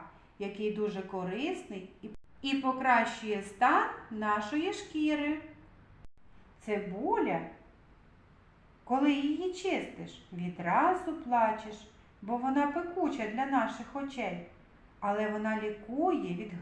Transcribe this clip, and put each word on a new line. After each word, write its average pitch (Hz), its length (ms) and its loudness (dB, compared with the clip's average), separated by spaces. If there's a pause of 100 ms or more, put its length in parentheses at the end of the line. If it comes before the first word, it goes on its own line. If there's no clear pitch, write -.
(380)
який 208 340 -2
дуже 196 300 -2
корисний 190 880 -6 (120)
і, 214 60 -12 (340)
і 277 120 0
покращує 254 880 2
стан 294 460 4 (220)
нашої 220 640 0
шкіри. 302 680 0 (1200)
Цибуля, 208 800 0 (1400)
коли 277 280 4
її 311 400 0
чистиш, 180 720 -4 (100)
відразу 185 800 2
плачеш, 220 760 0 (340)
бо 220 140 -2
вона 262 300 4
пекуча 320 600 -2
для 226 200 -2
наших 262 400 0 (100)
очей. 214 500 -6 (540)
Але 208 280 0
вона 214 340 0
лікує 226 720 0
від 175 280 -6